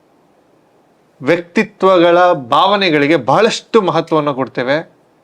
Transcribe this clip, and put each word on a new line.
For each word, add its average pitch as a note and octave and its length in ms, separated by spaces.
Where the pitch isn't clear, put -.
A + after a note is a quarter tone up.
ವ್ಯಕ್ತಿತ್ವಗಳ F3 1080
ಭಾವನೆಗಳಿಗೆ D#3 840
ಬಹಳಷ್ಟು F#3 680
ಮಹತ್ವವನ್ನು D#3+ 520
ಕೊಡ್ತೇವೆ. C3 560